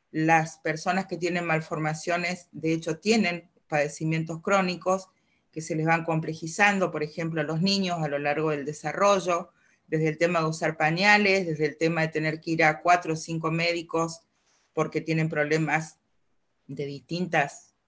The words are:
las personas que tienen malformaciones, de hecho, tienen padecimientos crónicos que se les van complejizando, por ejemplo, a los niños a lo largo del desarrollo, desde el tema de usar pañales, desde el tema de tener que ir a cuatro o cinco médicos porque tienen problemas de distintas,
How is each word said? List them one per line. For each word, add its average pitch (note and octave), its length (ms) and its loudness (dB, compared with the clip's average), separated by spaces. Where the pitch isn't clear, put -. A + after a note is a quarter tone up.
las D#3+ 480 2
personas F3+ 480 -2
que E3+ 120 -8
tienen F3 260 -2
malformaciones, E3 1080 -2
de D#3+ 200 -2
hecho, E3 260 -4
tienen F#3 520 0
padecimientos D#3+ 720 -2
crónicos F#3+ 680 0
que D#3+ 80 -8
se D#3+ 160 -4
les D#3 80 0
van E3 200 2
complejizando, E3 840 0
por F3 120 -4
ejemplo, D#3+ 400 -4
a - 20 -2
los D#3+ 160 -2
niños F#3+ 420 0
a D3+ 60 -2
lo C#3+ 100 -2
largo D3 320 0
del C#3+ 140 -2
desarrollo, F3 840 0
desde D#3+ 220 0
el D#3+ 100 -2
tema E3+ 220 2
de D#3+ 60 2
usar D#3+ 320 -2
pañales, F#3+ 680 4
desde D#3 200 0
el C#3+ 100 -4
tema E3 240 2
de D#3+ 80 2
tener D#3 320 -2
que E3+ 120 -6
ir D#3+ 120 2
a D#3 160 4
cuatro F3 320 4
o D#3+ 40 -4
cinco D#3+ 340 -6
médicos E3 720 -2
porque D#3+ 300 -2
tienen D#3+ 260 0
problemas D#3 720 0
de C#3 200 -8
distintas, D#3 880 -4